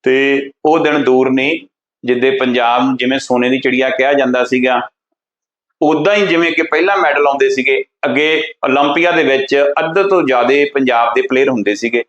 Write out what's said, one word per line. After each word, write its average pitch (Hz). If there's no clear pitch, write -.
ਤੇ 139
ਉਹ 156
ਦਿਨ 151
ਦੂਰ 127
ਨਹੀਂ, 135
ਜਿੱਦੇ 123
ਪੰਜਾਬ 123
ਨੂੰ 135
ਜਿਵੇਂ 127
ਸੋਨੇ 123
ਦੀ 131
ਚਿੜੀਆ 131
ਕਿਹਾ 131
ਜਾਂਦਾ 127
ਸੀਗਾ, 123
ਉਦਾਂ 156
ਹੀ 202
ਜਿਵੇਂ 165
ਕਿ 160
ਪਹਿਲਾਂ 180
ਮੈਡਲ 147
ਆਉਂਦੇ 135
ਸੀਗੇ, 135
ਅੱਗੇ 156
ਓਲੰਪੀਆ 147
ਦੇ 165
ਵਿੱਚ 135
ਅੱਧ 165
ਤੋਂ 190
ਜ਼ਿਆਦੇ 135
ਪੰਜਾਬ 120
ਦੇ 131
ਪਲੇਅਰ 131
ਹੁੰਦੇ 104
ਸੀਗੇ। 117